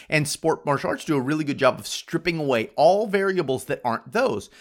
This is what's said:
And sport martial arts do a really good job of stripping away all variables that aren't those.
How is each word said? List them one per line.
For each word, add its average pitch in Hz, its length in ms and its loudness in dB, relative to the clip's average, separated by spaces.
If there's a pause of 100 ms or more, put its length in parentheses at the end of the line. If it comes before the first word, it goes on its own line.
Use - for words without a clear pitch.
And 151 200 0
sport - 400 -2
martial 147 240 0
arts 277 120 -6
do 156 140 0
a - 20 2
really 151 240 -2
good 139 140 -4
job 127 220 4
of - 80 -14
stripping 170 500 -4
away 135 380 0
all 190 320 4
variables 190 580 0
that - 180 -6
aren't 117 280 -4
those. 202 500 -2